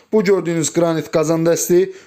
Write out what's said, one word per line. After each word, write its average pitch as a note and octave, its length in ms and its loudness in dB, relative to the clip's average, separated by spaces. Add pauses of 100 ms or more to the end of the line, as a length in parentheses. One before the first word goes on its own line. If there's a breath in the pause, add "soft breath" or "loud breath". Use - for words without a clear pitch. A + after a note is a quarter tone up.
(140 loud breath)
Bu G#3+ 100 2
gördüyünüz E3+ 500 -2
qranit E3 380 -2
qazan E3 340 0
dəsti F3 460 2 (160 loud breath)